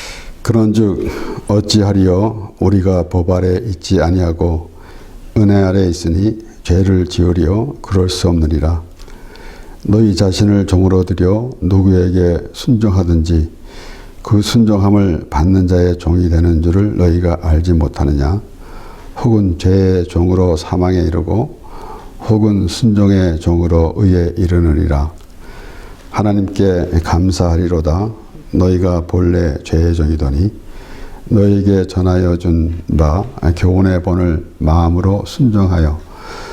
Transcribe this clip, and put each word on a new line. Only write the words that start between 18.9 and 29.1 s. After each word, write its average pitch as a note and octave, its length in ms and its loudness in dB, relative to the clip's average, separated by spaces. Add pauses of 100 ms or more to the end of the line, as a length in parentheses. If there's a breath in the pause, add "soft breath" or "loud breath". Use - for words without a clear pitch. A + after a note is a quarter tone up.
혹은 G#2 360 0
죄의 F#2 500 2
종으로 F2+ 480 2
사망에 F2+ 460 0
이르고 F2 600 -4 (680 loud breath)
혹은 G#2 400 2
순종의 G2 720 2
종으로 E2+ 560 0
의에 F2+ 400 2
이르느니라. D#2+ 720 0 (1000 loud breath)
하나님께 G2 800 0 (120)
감사하리로다. F2 1080 0 (420)
너희가 F2+ 540 2
본래 F2 580 0